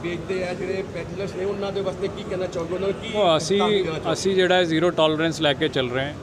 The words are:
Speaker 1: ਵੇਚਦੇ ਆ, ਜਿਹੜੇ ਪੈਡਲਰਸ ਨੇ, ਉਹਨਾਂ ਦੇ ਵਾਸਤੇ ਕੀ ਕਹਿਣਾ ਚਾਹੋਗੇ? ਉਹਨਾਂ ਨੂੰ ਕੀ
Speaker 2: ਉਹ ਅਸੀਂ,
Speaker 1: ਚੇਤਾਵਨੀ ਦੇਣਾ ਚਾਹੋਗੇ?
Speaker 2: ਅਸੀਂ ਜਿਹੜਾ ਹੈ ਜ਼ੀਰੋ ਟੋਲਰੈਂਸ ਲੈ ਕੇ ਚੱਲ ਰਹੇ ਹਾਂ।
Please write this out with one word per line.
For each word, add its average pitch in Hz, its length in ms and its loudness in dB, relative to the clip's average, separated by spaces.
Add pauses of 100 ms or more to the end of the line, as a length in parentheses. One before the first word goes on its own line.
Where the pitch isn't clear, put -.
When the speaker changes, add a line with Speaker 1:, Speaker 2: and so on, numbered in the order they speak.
Speaker 1:
ਵੇਚਦੇ 175 460 -4
ਆ, 180 60 -4
ਜਿਹੜੇ 190 300 -4 (100)
ਪੈਡਲਰਸ 175 420 -8
ਨੇ, 185 100 -4
ਉਹਨਾਂ 196 260 -4
ਦੇ 196 100 -2
ਵਾਸਤੇ 190 260 -4
ਕੀ 202 220 -8
ਕਹਿਣਾ 185 160 -4
ਚਾਹੋਗੇ? 175 300 -4
ਉਹਨਾਂ 196 140 -2
ਨੂੰ 190 120 -4
ਕੀ 214 160 -6
Speaker 2:
ਉਹ 170 200 6
ਅਸੀਂ, 180 200 2
Speaker 1:
ਚੇਤਾਵਨੀ 208 180 4
ਦੇਣਾ 180 140 0
ਚਾਹੋਗੇ? 160 240 -2
Speaker 2:
ਅਸੀਂ 190 220 0
ਜਿਹੜਾ 180 200 6
ਹੈ 185 80 6
ਜ਼ੀਰੋ 160 260 2
ਟੋਲਰੈਂਸ 156 520 2
ਲੈ 147 120 4
ਕੇ 151 140 0
ਚੱਲ 127 220 0
ਰਹੇ 131 160 0
ਹਾਂ। 147 180 -8